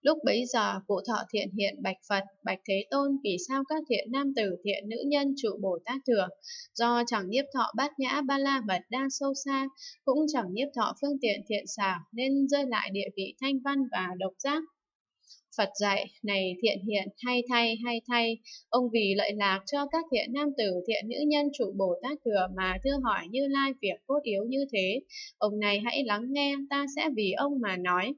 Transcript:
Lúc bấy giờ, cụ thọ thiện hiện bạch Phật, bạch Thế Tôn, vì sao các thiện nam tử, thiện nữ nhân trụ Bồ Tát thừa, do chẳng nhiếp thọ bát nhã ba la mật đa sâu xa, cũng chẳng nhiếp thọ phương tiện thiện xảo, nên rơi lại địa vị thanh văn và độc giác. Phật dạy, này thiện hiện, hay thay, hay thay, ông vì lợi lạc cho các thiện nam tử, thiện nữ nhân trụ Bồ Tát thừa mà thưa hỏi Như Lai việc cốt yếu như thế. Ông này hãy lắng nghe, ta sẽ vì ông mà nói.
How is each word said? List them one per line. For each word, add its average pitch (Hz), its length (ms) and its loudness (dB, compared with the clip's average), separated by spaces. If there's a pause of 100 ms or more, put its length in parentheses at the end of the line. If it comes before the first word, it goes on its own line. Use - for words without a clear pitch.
Lúc 311 220 4
bấy 226 220 2
giờ, 202 400 0
cụ 196 220 0
thọ 220 140 0 (100)
thiện 208 160 -2 (100)
hiện - 240 -2
bạch 190 140 -2 (120)
Phật, 196 160 0 (200)
bạch 190 140 -2 (100)
Thế 196 220 0
Tôn, 277 340 2
vì 190 120 0 (120)
sao 269 200 0
các 311 200 -2
thiện 226 240 0
nam 277 240 0
tử, 202 280 0
thiện 202 240 -2
nữ 226 80 -4 (100)
nhân 285 360 2
trụ 226 60 0 (120)
Bồ 185 240 -2
Tát 247 120 -4 (100)
thừa, 202 220 4 (460)
do 240 320 2
chẳng 196 240 -2
nhiếp 262 140 2 (100)
thọ 254 220 0
bát 285 220 0
nhã 269 220 0
ba 277 180 0
la 277 300 2
mật 185 120 2 (100)
đa 269 200 -2
sâu 277 240 -2 (100)
xa, 269 240 0 (360)
cũng 269 140 4 (140)
chẳng 208 200 -2
nhiếp 247 240 -2
thọ 214 240 0
phương 285 200 0
tiện 214 280 2
thiện 208 160 -2 (120)
xảo, 190 220 0 (140)
nên 269 360 2
rơi 285 180 2
lại 233 260 0
địa 196 240 -2
vị 190 240 -6
thanh 269 240 0
văn 277 140 0 (140)
và 185 160 0 (100)
độc 185 200 -2
giác. 302 240 0 (920)
Phật 208 140 2 (100)
dạy, 202 260 2 (160)
này 190 400 0
thiện 214 240 4
hiện, 202 220 0 (180)
hay 247 240 2
thay, 233 340 4
hay 233 240 -2
thay, 233 300 2 (300)
ông 247 240 2
vì 208 240 4
lợi 202 200 2
lạc 196 260 2 (100)
cho 285 140 0
các 330 260 0
thiện 226 200 0
nam 285 160 0 (100)
tử, 208 140 2 (140)
thiện 220 220 -2
nữ 240 180 -4
nhân 294 220 4 (100)
trụ 196 180 0
Bồ 190 260 2
Tát 285 220 -4
thừa 196 220 2 (100)
mà 185 280 0
thưa 277 200 2
hỏi 214 260 0
Như 269 180 0
Lai 269 240 2 (100)
việc 190 140 0 (100)
cốt 285 160 2
yếu 208 260 0
như 269 240 0
thế. 202 280 2 (380)
Ông 208 200 0
này 208 260 2
hãy 262 200 0
lắng 214 240 0
nghe, 285 280 0 (140)
ta 285 160 0 (100)
sẽ 311 200 0
vì 202 160 2
ông 285 280 0
mà 196 160 0
nói. 180 420 2